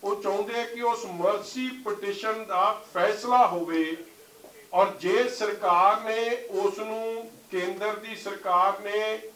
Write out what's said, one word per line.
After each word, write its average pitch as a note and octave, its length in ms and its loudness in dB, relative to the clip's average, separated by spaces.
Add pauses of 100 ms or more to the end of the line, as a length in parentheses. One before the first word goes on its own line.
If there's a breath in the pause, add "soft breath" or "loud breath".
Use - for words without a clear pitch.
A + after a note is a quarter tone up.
ਉਹ G3+ 180 -2
ਚਾਹੁੰਦੇ G#3 380 -2
ਆ A#3 40 -2
ਕਿ A#3 180 -10
ਉਸ A#3 220 0
ਮਰਸੀ G3+ 640 -2
ਪਟੀਸ਼ਨ G#3+ 800 -4
ਦਾ G3 360 0 (100)
ਫੈਸਲਾ A#3+ 520 4
ਹੋਵੇ E3 500 0 (760)
ਔਰ F3+ 260 4
ਜੇ G#3 280 2
ਸਰਕਾਰ G3+ 720 4
ਨੇ A3+ 500 -2
ਉਸ G3 280 0
ਨੂੰ, A3+ 520 -6 (200)
ਕੇਂਦਰ F#3 460 -2
ਦੀ G#3+ 200 -10
ਸਰਕਾਰ G3 640 2
ਨੇ G#3+ 420 -2 (140)